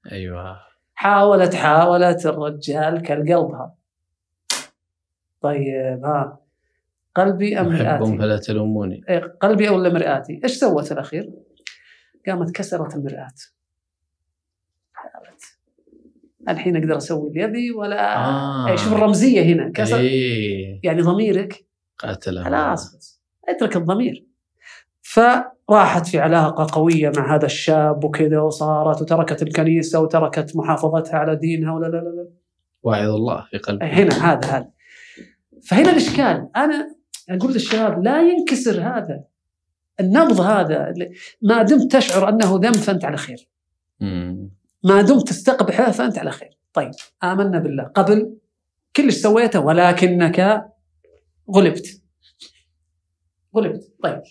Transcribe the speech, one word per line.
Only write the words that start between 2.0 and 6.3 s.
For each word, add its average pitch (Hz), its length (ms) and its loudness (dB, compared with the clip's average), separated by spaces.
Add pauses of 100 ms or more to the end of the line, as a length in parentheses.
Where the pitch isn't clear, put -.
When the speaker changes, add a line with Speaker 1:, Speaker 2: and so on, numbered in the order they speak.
Speaker 2:
الرجال 151 760 -4
كالقلبها. 151 720 -2 (1700)
"طيب، 135 640 -4
ها، 143 340 -6 (760)